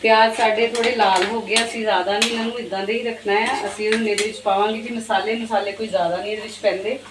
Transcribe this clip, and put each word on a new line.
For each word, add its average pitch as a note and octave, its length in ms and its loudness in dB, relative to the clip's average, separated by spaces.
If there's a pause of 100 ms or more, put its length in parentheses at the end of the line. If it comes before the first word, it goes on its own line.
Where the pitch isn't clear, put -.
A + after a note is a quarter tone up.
ਪਿਆਜ਼ A3+ 340 6
ਸਾਡੇ A3+ 300 2
ਥੋੜ੍ਹੇ A#3 300 0
ਲਾਲ F#3+ 280 4
ਹੋ A3 160 -2
ਗਏ, G3 140 -4
ਅਸੀਂ A#3 260 0
ਜ਼ਿਆਦਾ G3+ 380 0
ਨਹੀਂ A3+ 120 2
ਇਹਨਾਂ A3+ 140 -2
ਨੂੰ A#3 140 -4
ਇੱਦਾਂ F#3+ 260 -4
ਦੇ G3+ 80 -2
ਹੀ A#3 100 -2
ਰੱਖਣਾ A3+ 300 -4
ਹੈ। A3+ 340 0
ਅਸੀਂ G#3+ 260 -4
ਹੁਣ A3 160 0
ਇਹਦੇ G#3 160 0
ਵਿੱਚ A3 160 -6
ਪਾਵਾਂਗੇ G#3+ 420 0
ਜੀ A#3+ 80 -10
ਮਸਾਲੇ। A3 440 -2
ਮਸਾਲੇ A3 380 -2
ਕੋਈ A3 140 -6
ਜ਼ਿਆਦਾ F3+ 300 0
ਨਹੀਂ G#3 160 -4
ਇਹਦੇ G#3+ 100 -6
ਵਿੱਚ A3 120 -12
ਪੈਂਦੇ, G3+ 440 -2 (120)